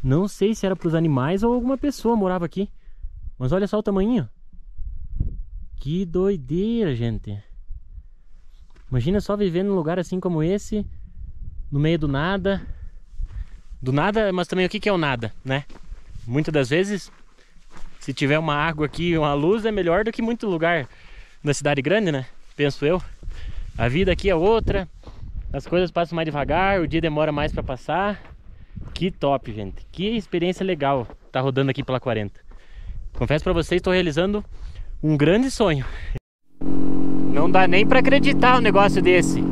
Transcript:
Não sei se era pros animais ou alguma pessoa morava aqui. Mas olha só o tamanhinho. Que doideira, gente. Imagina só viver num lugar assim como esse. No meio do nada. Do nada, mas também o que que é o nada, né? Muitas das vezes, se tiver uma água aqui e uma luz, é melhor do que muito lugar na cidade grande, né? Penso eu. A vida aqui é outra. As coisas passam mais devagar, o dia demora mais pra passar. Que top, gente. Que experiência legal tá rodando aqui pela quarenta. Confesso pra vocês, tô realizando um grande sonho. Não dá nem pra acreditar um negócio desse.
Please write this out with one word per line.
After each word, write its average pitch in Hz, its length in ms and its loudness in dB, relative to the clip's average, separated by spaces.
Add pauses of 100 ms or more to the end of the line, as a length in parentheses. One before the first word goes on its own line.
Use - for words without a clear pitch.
Não 151 240 2
sei 208 260 0
se 208 120 -4
era 190 100 0
pros 170 180 -2
animais 165 500 2
ou 233 100 2
alguma 247 240 0
pessoa 247 360 -2
morava 185 320 0
aqui. 190 240 -4 (680)
Mas 127 140 0
olha 196 140 2
só 208 120 0
o 208 40 -4
tamanhinho. 202 440 0 (1500)
Que 175 280 -4
doideira, 180 880 -2
gente. 113 440 -4 (1500)
Imagina 147 320 0
só 202 160 -2
viver 185 260 0
num 202 120 0
lugar 165 220 0
assim 185 220 -4
como 170 240 0
esse. 202 420 -2 (840)
No 139 80 0
meio 160 180 2
do 151 100 -2
nada. 180 540 0 (1200)
Do 127 120 -2
nada, 202 400 2
mas 180 140 -2
também 185 180 0
o 170 40 0
que 214 100 -4
que 208 100 -2
é 202 40 2
o 190 40 2
nada, 127 340 -2 (120)
né? 135 200 -2 (640)
Muitas 151 260 -2
das 139 160 2
vezes, 190 420 -2 (880)
se 139 140 -8
tiver 147 260 2
uma 156 160 -2
água 151 300 0
aqui 165 240 -4
e 165 80 2
uma 147 160 2
luz, 185 320 2
é 226 60 0
melhor 190 320 0
do 226 80 -2
que 262 100 -6
muito 233 260 -2
lugar 165 400 0 (560)
na 147 100 0
cidade 143 280 0
grande, 180 300 2
né? 131 140 -2 (320)
Penso 143 280 0
eu. 170 160 2 (760)
A 117 100 0
vida 175 240 2
aqui 180 180 0
é 185 60 4
outra. 196 520 0 (640)
As 139 160 -6
coisas 175 240 0
passam 170 240 -2
mais 165 100 -2
devagar, 160 560 0
o 156 60 -2
dia 156 140 0
demora 156 300 0
mais 147 200 -2
pra 156 100 -4
passar. 175 600 -4 (720)
Que 175 180 -2
top, 139 400 -2
gente. 101 400 -10
Que 208 240 -4
experiência 185 500 -2
legal 139 400 0 (260)
tá 127 100 -2
rodando 135 300 2
aqui 127 120 -4
pela 131 160 -2
quarenta. 110 400 -4 (800)
Confesso 143 260 0
pra 185 80 0
vocês, 170 300 0
tô 185 100 0
realizando 185 520 0 (580)
um 156 160 2
grande 202 340 4
sonho. 156 340 0 (1500)
Não 165 180 6
dá 185 160 8
nem 190 180 6
pra 254 140 6
acreditar 269 580 6
um 240 40 4
negócio 196 400 4
desse. 180 500 4